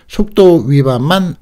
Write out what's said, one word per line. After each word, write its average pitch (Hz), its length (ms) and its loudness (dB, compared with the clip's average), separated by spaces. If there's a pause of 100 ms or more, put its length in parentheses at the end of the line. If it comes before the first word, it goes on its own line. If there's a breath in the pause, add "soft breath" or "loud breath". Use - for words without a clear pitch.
속도 185 500 2
위반만 139 840 -2